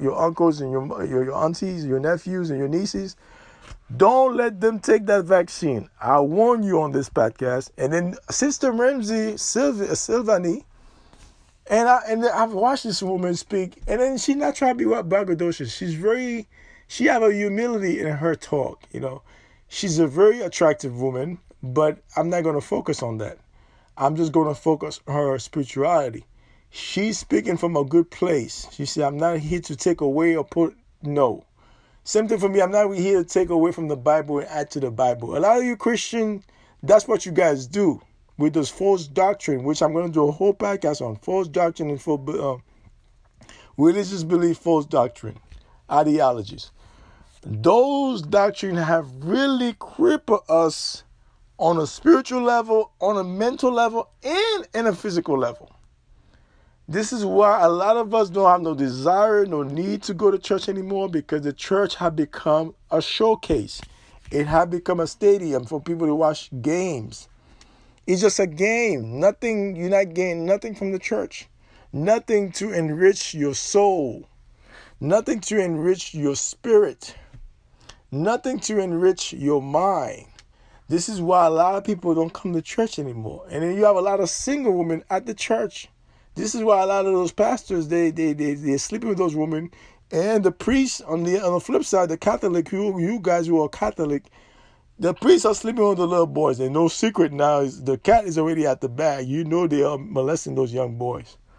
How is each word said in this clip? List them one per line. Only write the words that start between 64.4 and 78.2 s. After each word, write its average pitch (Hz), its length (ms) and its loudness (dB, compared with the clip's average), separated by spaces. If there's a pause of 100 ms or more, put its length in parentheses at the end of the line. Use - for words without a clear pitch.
have 165 240 2
become 175 300 -2
a 165 60 0
stadium 175 580 2
for 151 160 -6
people 165 260 -4
to 151 80 2
watch 156 360 0 (100)
games. 143 680 -4 (760)
It's 180 160 2
just 202 200 4
a 190 80 0
game. 160 720 -2
Nothing, 202 560 0
you're 175 140 -4
not 196 220 2
getting 170 320 -2
nothing 202 300 -2
from 196 160 -6
the 190 80 -4
church. - 500 -6 (440)
Nothing 202 600 2
to 208 200 -6
enrich 175 600 2
your 143 220 -2
soul. 185 720 0 (720)
Nothing 202 440 0
to 208 180 -2
enrich 175 520 0
your 143 220 -2
spirit. - 800 0 (960)
Nothing 226 500 -2